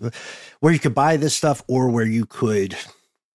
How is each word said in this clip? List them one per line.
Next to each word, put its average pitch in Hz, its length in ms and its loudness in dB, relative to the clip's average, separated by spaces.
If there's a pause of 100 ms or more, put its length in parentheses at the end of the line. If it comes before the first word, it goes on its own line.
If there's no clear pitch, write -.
(600)
where 160 140 4
you 151 60 2
could 131 140 -2
buy 151 240 4
this 147 180 -2
stuff 147 320 -2
or 127 220 2
where 117 160 0
you 110 220 0
could 101 480 -2 (600)